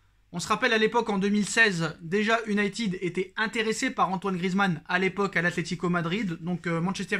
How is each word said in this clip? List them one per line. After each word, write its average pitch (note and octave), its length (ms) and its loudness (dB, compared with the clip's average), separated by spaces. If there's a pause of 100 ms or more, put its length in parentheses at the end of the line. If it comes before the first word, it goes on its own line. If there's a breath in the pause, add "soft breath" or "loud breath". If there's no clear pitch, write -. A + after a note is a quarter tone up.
(340 soft breath)
On F3 60 -6
se - 100 -6
rappelle A3+ 240 2
à A3 40 4
l'époque, A3 320 2
en G3+ 80 2
deux G3 120 2
mille G#3 180 2
seize, F3 540 2
déjà G#3 360 2 (100)
United G3+ 520 0
était F#3 380 -4
intéressé A3 540 -2
par F3 200 0
Antoine F#3+ 240 -2
Griezmann F#3 540 0
à F3+ 100 0
l'époque F#3+ 380 0
à E3 40 4
l'Atlético F3 460 -2
Madrid. F3 540 -2
Donc, F3 260 -4
euh, E3 140 0
Manchester F#3+ 380 -2